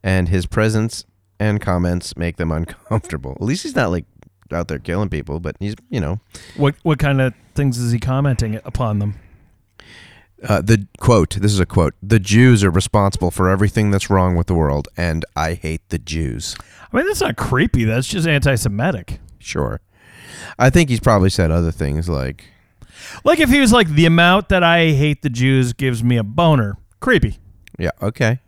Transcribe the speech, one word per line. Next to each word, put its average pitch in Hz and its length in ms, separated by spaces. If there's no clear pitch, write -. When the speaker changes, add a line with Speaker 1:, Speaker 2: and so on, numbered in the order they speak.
Speaker 1:
and 95 240
his 90 180
presence 110 600
and 104 220
comments 87 560
make 85 180
them 80 160
<laughs> - 0
uncomfortable. 78 880
At - 40
least 139 200
he's 285 120
not, 107 160
like, 87 120
out 85 160
there 73 120
killing 95 300
people, 76 300
but 87 200
he's, 104 160
you 120 120
know. 82 180
Speaker 2:
What, 143 260
what 151 160
kind 139 220
of 131 120
things 135 220
is 120 160
he 117 60
commenting 131 680
upon 110 340
them? 104 160
Speaker 1:
Uh, 104 180
the 104 260
quote, 107 320
this 101 200
is 101 80
a 90 60
quote, 82 360
"The 104 180
Jews 107 440
are 98 80
responsible 95 580
for 92 200
everything 101 420
that's 98 180
wrong 92 280
with 85 100
the 92 60
world, 73 420
and 82 300
I 80 200
hate 80 340
the 85 80
Jews." 76 580
Speaker 2:
I - 20
mean, 302 120
that's 415 120
not - 160
creepy. 123 480
That's 113 240
just 165 180
anti-Semitic. 123 960
Speaker 1:
Sure. - 440
I 127 120
think 160 200
he's 120 120
probably 101 280
said 85 220
other 82 220
things 78 340
like 67 380
Speaker 2:
Like 320 160
if 285 80
he 277 100
was 240 140
like, 220 160
"The 151 160
amount 170 420
that 180 160
I 170 280
hate 147 320
the 147 60
Jews 127 440
gives 120 320
me 120 100
a 113 80
boner." 123 540
Creepy. 170 360
Speaker 1:
Yeah, 85 140
okay. 113 460